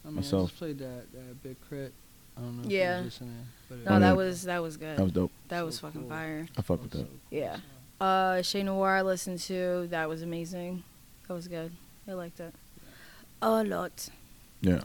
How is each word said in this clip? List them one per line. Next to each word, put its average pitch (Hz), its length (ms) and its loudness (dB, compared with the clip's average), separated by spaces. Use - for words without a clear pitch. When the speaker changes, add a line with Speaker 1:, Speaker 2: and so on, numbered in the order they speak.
Speaker 1:
I 156 60 -16
mean, 151 80 -6
Speaker 2:
myself. 185 260 2
Speaker 1:
I 175 60 0
just - 100 -12
played 156 200 -6
that, 127 340 -12
that 127 280 -16
Big 131 140 -12
Crit. 135 260 -8
I 120 40 -10
don't 120 160 -8
know 120 80 -8
if 208 60 -2
Speaker 3:
Yeah. 180 280 2
Speaker 1:
you 180 60 -4
was 117 80 -8
listening, 120 320 -12
but 127 100 -12
it 117 60 -12
Speaker 3:
No, 117 100 4
Speaker 2:
Oh, 196 40 10
Speaker 3:
that 190 80 10
Speaker 2:
yeah. 185 60 10
Speaker 3:
was, 185 300 2
that 175 180 -2
was 156 160 -6
good. 151 200 -6
Speaker 2:
That - 60 4
was 185 80 4
dope. 90 200 2
Speaker 3:
That 175 160 -2
was 160 100 -6
Speaker 1:
So - 120 -10
Speaker 3:
fucking 151 140 -10
Speaker 1:
cool. 123 80 -10
Speaker 3:
fire. 156 380 -6
Speaker 2:
I - 60 -2
fuck - 200 0
with - 80 -10
Speaker 1:
So - 80 -6
Speaker 2:
that. - 80 -4
Speaker 1:
cool. - 100 -16
Speaker 3:
Yeah. 120 240 -4
Speaker 1:
So 190 60 0
Speaker 3:
Uh, 185 380 4
Chez 196 200 0
Noir 190 340 2
I 190 60 4
listened 185 380 0
to. 180 500 0
That 160 180 0
was 160 140 -4
amazing. 170 600 -6
That 185 80 -6
was 175 120 -8
good. 165 240 -8
I 190 60 -8
liked 175 260 -8
it. 165 140 -12
A 220 220 6
lot. 180 460 -2
Speaker 2:
Yeah. 90 240 8